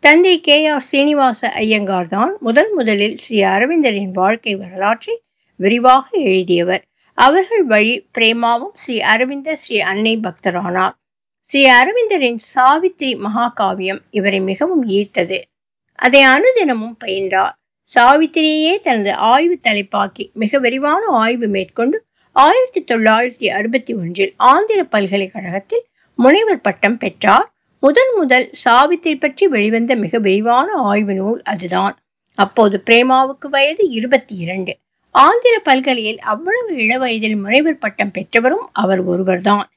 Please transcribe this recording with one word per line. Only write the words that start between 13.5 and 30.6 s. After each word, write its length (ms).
இவரை 280
மிகவும் 500
ஈர்த்தது. 480
அதை 260
அனுதினமும் 720
பயின்றார். 560
சாவித்திரியையே 800
தனது 300
ஆய்வு 320
தலைப்பாக்கி 680
மிக 260
விரிவான 420
ஆய்வு 320
மேற்கொண்டு 500
ஆயிரத்தி 460
தொள்ளாயிரத்தி 680
அறுபத்தி 440
ஒன்றில் 380
ஆந்திர 400
பல்கலைக்கழகத்தில் 1000
முனைவர் 440
பட்டம் 340
பெற்றார். 480
முதன் 320
முதல் 380
சாவித்திரி 640
பற்றி 320
வெளிவந்த 480
மிக 240
விரிவான 480